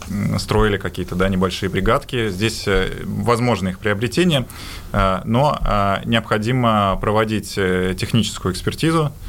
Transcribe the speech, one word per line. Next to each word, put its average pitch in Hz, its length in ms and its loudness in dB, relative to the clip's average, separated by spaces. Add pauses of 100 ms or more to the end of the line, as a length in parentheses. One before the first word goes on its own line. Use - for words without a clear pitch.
м, 104 280 -2
строили 107 400 2
какие-то, 87 380 -6
да, 95 140 2
небольшие 92 400 0
бригадки. 110 600 0
Здесь, 104 380 -2
э, 92 240 2 (140)
возможно 104 640 0
их 92 100 -6
приобретение, 123 640 0 (460)
э, 95 320 2
но, 131 420 2
э, 98 400 2
необходимо 110 920 2
проводить, 107 580 0
э, 92 400 2
техническую - 560 0
экспертизу. 156 600 0 (160)